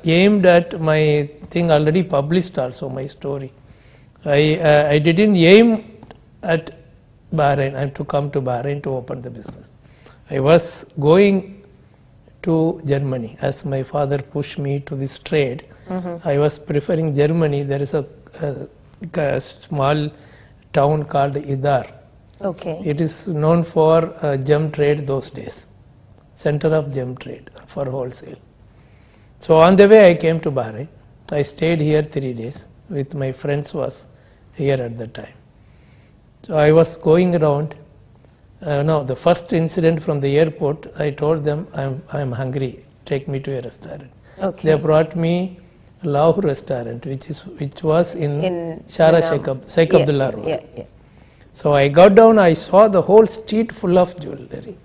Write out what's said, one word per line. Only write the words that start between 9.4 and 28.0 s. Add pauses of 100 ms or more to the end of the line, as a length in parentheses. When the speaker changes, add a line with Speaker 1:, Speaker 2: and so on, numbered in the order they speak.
Speaker 1:
I
was (140)
going (800)
to
Germany
as
my
father
pushed
me
to
this
trade. (220)
Speaker 2:
Mm-hmm.
Speaker 1:
I
was
preferring
Germany.
There
is
a, (360)
a, (520)
a
small (640)
town
called
Idar. (500)
Speaker 2:
Okay.
Speaker 1:
It
is
known
for, (120)
uh,
gem
trade
those
days, (680)
center
of
gem
trade (180)
for
wholesale. (1040)